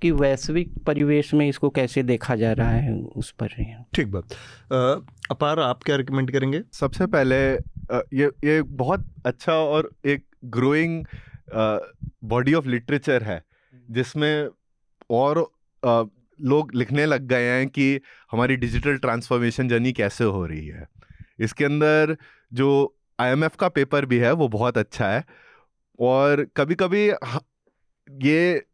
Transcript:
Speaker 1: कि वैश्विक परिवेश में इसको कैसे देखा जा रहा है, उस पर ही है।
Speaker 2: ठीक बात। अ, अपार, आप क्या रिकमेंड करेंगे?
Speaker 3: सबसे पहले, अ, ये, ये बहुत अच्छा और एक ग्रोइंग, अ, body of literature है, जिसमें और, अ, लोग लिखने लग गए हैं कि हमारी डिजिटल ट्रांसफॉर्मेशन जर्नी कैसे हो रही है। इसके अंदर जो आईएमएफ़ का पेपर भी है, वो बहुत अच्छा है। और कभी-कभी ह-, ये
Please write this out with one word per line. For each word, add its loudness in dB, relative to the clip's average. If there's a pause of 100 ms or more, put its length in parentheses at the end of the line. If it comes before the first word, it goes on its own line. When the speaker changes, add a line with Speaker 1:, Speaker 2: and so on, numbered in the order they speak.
Speaker 1:
कि 4
वैश्विक 0
परिवेश 2
में 4
इसको 0
कैसे 0
देखा 0
जा 2
रहा 0
है, 2
उस -8
पर -6
ही -6
है। -10 (100)
Speaker 2:
ठीक -2
बात। -6 (480)
अ, 0 (260)
अपार, -2
आप -2
क्या 0
रिकमेंड -2
करेंगे? 0 (120)
Speaker 3:
सबसे -2
पहले, 2
अ, -4 (300)
ये, 0
ये 0
बहुत -4 (200)
अच्छा -2
और 0 (140)
एक 0 (200)
ग्रोइंग, 0 (480)
अ, 0 (480)
body 0
of 4
literature -4
है, -2 (480)
जिसमें -2 (640)
और, 2 (320)
अ, 4 (380)
लोग 2
लिखने 0
लग 0
गए 0
हैं 0
कि 0 (320)
हमारी 2
डिजिटल 0
ट्रांसफॉर्मेशन -2
जर्नी 2
कैसे -2
हो 0
रही -8
है। -16 (520)
इसके -2
अंदर 2 (360)
जो 2 (240)
आईएमएफ़ 2
का 2
पेपर 0
भी 2
है, 4
वो 2
बहुत 0
अच्छा -2
है। 0 (760)
और 2 (100)
कभी-कभी 2
ह-, -4 (840)
ये 2